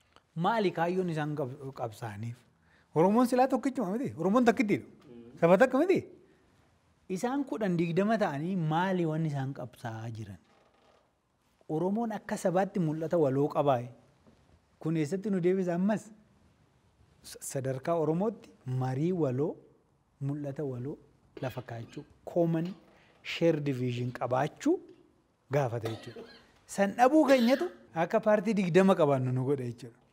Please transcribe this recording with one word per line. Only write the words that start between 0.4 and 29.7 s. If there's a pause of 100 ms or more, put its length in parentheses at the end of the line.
kaayyoon
isaan
qab-,
qabsaaniif? (580)
Oromoon
silaa
tokkichuma
miti?
Oromoon
takkittiidha. (540)
Saba
takka
miti? (1120)
Isaan
kudhan
digdama
ta'anii
maali
waan
isaan
qabsaa
jiran? (1300)
Oromoon
akka
sabaatti
mul'ata
waloo
qabaa? (960)
Kun
eessatti
nu
deebisa
ammas? (1160)
S-,
sadarkaa
Oromootti (160)
marii
waloo, (640)
mul'ata
waloo (440)
lafa
kaa'achuu, (220)
common (560)
share
division
qabaachuu (720)
gaafata
jechuudha. (420)
San
dhabuu
keenyatu (260)
akka
paartii
digdama
qabaannu
nu
godha
jechuudha. (140)